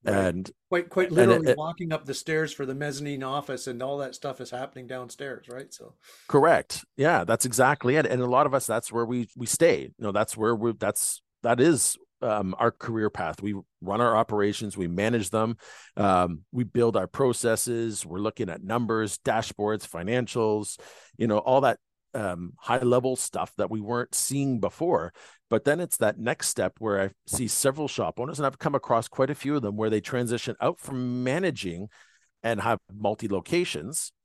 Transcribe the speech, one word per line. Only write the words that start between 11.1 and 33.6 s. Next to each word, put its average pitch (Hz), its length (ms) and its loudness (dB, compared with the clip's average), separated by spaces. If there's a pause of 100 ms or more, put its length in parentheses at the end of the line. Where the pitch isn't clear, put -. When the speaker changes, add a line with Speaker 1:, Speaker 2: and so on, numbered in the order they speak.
Speaker 2:
that 117 180 2
is 156 360 4 (260)
um, 104 360 -2
our 117 120 4
career 110 400 -2
path. 82 320 -6
We 104 120 -4 (260)
run 98 200 -2
our 117 160 4
operations, 104 600 0
we 90 120 -2
manage 101 420 0
them, 110 260 0 (400)
um, 90 440 2 (120)
we 123 120 -2
build 113 320 2
our 92 100 0
processes, 117 1000 0
we're 87 140 -10
looking 104 320 -4
at 80 120 -10
numbers, 110 560 -2
dashboards, 107 680 -2
financials, 107 920 -2 (380)
you 117 100 0
know, 107 120 4
all 131 240 4
that, 123 160 2 (360)
um, 90 440 -6
high 120 200 -2
level 123 380 2
stuff - 420 -6
that 95 120 -2
we 110 100 -4
weren't 117 340 -4
seeing 139 460 0
before. 95 520 0 (380)
But 110 140 4
then 151 160 2
it's - 180 -4
that 107 200 2
next 120 300 -2
step 92 300 -2
where 104 220 0
I 95 100 0 (160)
see 120 220 -4
several 143 400 0
shop 92 320 -4
owners, 139 180 -6
and 143 80 -2
I've 131 120 -2
come 147 160 -2
across 120 340 2
quite 135 220 0
a 147 40 -2
few 143 220 -2
of 135 60 0
them, 104 140 -4
where 110 140 0
they 107 100 2
transition 120 600 -4
out 156 200 0
from 123 440 -4
managing 120 640 -4 (540)
and 113 180 0
have 107 180 2 (140)
multi 104 360 -4
locations 104 840 -4 (120)